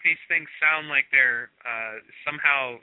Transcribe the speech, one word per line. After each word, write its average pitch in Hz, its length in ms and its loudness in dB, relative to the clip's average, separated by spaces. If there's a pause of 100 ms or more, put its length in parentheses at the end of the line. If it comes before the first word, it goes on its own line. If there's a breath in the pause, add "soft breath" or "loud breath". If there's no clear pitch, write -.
these 160 140 0 (100)
things 160 160 -2 (160)
sound 156 300 2
like 135 180 0
they're, 123 400 2 (160)
uh, 113 320 -8 (240)
somehow, 143 600 -2